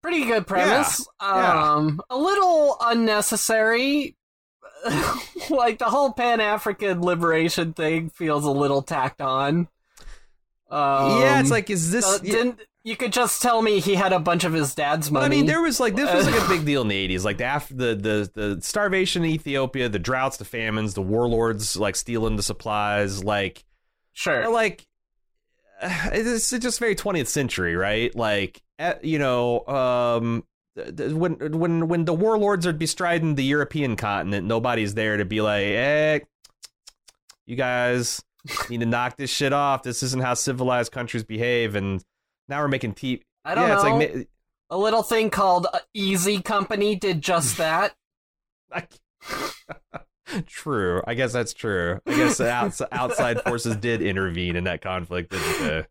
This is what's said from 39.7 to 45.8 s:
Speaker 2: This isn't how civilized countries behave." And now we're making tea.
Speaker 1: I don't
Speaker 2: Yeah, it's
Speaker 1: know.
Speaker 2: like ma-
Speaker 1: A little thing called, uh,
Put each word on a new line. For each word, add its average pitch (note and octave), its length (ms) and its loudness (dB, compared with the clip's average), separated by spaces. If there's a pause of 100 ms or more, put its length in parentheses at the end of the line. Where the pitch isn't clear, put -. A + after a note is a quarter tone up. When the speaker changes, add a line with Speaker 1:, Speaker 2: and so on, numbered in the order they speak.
Speaker 2:
This B2 220 -6
isn't B2+ 180 -2
how B2 120 0
civilized B2+ 580 0
countries A#2+ 320 -6
behave." A#2 500 0
And G2 280 -2 (460)
now C#3+ 120 -4
we're D3 80 0
making C3 260 -2
tea. B2+ 280 -6 (220)
Speaker 1:
I D#3+ 120 -4
don't A#3+ 120 4
Speaker 2:
Yeah, G3+ 60 4
it's G3 100 4
Speaker 1:
know. A3 120 4
Speaker 2:
like - 180 2
ma- B2+ 80 -6 (480)
Speaker 1:
A F3 80 -4
little G#3+ 240 2
thing A3 280 0
called, F#3 420 2
uh, F3 80 -2 (140)